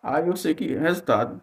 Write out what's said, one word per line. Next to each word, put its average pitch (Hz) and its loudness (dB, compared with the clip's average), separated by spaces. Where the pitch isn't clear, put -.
Aí 151 0
eu 180 0
sei 156 0
que, - -4
resultado, 120 0